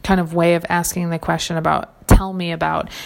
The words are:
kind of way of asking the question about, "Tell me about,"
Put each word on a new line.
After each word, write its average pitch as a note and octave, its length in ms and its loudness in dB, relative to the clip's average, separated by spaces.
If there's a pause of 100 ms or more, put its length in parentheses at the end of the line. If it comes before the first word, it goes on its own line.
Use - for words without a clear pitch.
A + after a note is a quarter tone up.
kind F#3+ 160 2
of E3 140 -6
way E3+ 220 4
of E3+ 120 -4
asking F3 400 -2
the E3 100 -2
question E3 380 -4
about, - 520 -2
"Tell F#3+ 260 6
me F3 180 -4
about," D#3+ 380 -2 (160)